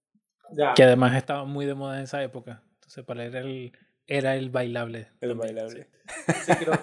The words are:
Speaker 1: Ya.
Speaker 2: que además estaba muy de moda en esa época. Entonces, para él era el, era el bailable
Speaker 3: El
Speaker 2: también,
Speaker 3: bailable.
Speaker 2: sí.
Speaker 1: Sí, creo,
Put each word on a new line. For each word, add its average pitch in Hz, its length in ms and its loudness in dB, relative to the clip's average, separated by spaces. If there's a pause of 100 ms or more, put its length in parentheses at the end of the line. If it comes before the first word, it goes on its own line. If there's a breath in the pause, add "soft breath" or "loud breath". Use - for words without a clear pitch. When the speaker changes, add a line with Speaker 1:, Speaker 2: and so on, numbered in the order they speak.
(520)
Speaker 1:
Ya. 143 220 0
Speaker 2:
que 135 80 10
además 127 340 8
estaba 139 280 -4
muy 143 220 -6
de 139 80 -2
moda 135 240 -8
en 139 60 -8
esa 143 180 -6
época. 123 400 -12 (120)
Entonces, - 300 -20
para 120 200 -8
él 120 100 -12
era 127 120 -8
el, 131 260 -10 (340 soft breath)
era 135 300 0
el 131 140 -6
bailable 120 580 -4 (120)
Speaker 3:
El 123 100 -4
Speaker 2:
también, 113 260 -6
Speaker 3:
bailable. 113 320 -10 (180)
Speaker 2:
sí. - 260 -4 (120)
Speaker 1:
Sí, - 120 2
creo, 160 260 0